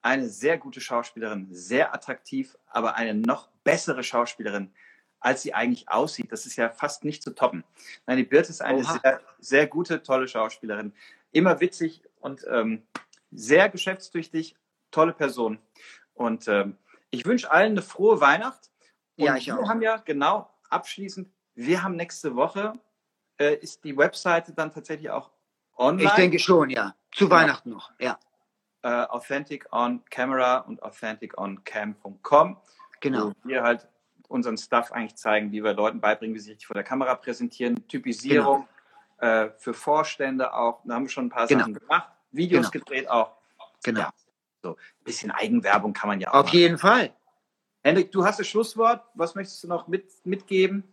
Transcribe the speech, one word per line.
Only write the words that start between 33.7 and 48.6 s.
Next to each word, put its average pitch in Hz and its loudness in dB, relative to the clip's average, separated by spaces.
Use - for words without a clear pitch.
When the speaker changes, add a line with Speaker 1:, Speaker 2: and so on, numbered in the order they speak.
Speaker 1:
unseren 120 -4
Stuff - -2
eigentlich 113 -8
zeigen, 107 0
wie 107 -6
wir 104 2
Leuten 107 0
beibringen, 107 -2
wie 107 -12
sie 104 -18
sich 107 -20
richtig - -20
vor 110 -12
der 101 -6
Kamera 131 -2
präsentieren, 120 -6
Typisierung, 135 0
Speaker 2:
Genau. 113 2
Speaker 1:
äh, 110 -10
für 117 -8
Vorstände 139 -2
auch. 120 0
Da 117 -6
haben 131 -2
wir 127 -6
schon 127 -6
ein - -4
paar 117 -2
Speaker 2:
Genau. 127 4
Speaker 1:
Sachen 107 -4
gemacht, - -2
Videos 170 2
Speaker 2:
Genau. - -10
Speaker 1:
gedreht 131 -6
auch. 117 0
Speaker 2:
Genau. 113 -2
Speaker 1:
Ja, 71 -6
so 87 -8
ein - -20
bisschen - -8
Eigenwerbung 104 2
kann 104 -6
man 101 -2
ja 90 -4
auch - 0
Speaker 2:
Auf 139 8
Speaker 1:
machen. 175 4
Speaker 2:
jeden 170 6
Fall. 208 4
Speaker 1:
Hendrik, 170 4
du 185 2
hast 208 2
das 180 -4
Schlusswort. 226 0